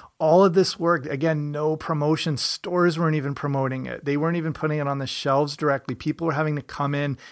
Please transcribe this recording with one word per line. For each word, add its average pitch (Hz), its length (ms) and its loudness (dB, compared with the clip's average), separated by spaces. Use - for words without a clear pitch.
all 165 260 6
of 175 100 4
this 180 220 4
worked. 165 300 0
Again, 147 460 -2
no 156 240 0
promotion. 156 600 0
Stores 175 600 0
weren't 160 160 2
even 143 220 -2
promoting 131 500 -2
it. 120 180 -10
They 143 120 0
weren't 165 200 0
even 160 160 -2
putting 151 280 -2
it 139 80 -2
on 139 100 -2
the 131 80 -4
shelves 143 500 0
directly. 139 380 -2
People 156 320 -4
were 160 60 0
having 151 240 0
to 143 60 -6
come 143 340 -4
in 143 200 -2